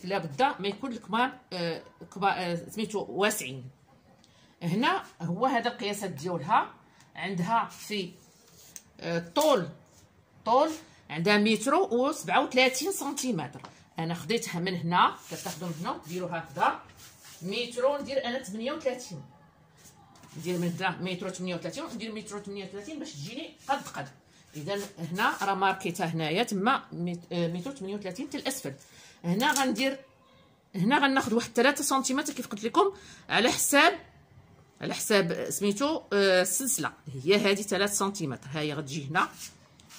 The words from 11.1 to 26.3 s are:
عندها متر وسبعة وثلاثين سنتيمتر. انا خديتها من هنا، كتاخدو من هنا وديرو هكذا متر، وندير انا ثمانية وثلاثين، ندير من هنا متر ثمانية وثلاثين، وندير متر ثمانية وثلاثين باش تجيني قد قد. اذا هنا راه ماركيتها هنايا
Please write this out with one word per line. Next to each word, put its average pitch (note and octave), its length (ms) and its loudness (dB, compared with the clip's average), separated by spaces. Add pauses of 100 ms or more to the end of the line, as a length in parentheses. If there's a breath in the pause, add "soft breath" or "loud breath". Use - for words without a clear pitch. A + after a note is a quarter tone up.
عندها E3+ 260 4
متر A3 380 4
وسبعة C#4 680 2
وثلاثين C4 480 4
سنتيمتر. F3+ 720 -4 (380 loud breath)
انا E3 140 -2
خديتها F3 460 -2
من F3+ 160 -2
هنا، F3+ 400 4 (160)
كتاخدو E3+ 340 -8
من E3+ 160 -4
هنا A3+ 100 -4
وديرو F3+ 360 -6
هكذا E3 520 0 (600)
متر، A#3+ 440 -2
وندير C#4 400 0
انا B3 180 -4
ثمانية A3 280 -6
وثلاثين، C4 500 -6 (1160)
ندير E3+ 200 -4
من E3+ 220 0
هنا F#3 220 -2
متر F#3 280 -6
ثمانية F3+ 260 -6
وثلاثين، E3+ 280 -8
وندير A3 320 -10
متر G#3 240 -10
ثمانية G3+ 260 -10
وثلاثين G#3 340 -10
باش - 140 -10
تجيني A3+ 360 -10 (180)
قد C#4 200 -2
قد. - 200 -10 (480 soft breath)
اذا E3+ 240 -4 (200)
هنا F#3 420 0
راه G3 120 2
ماركيتها F#3+ 520 0
هنايا E3 380 0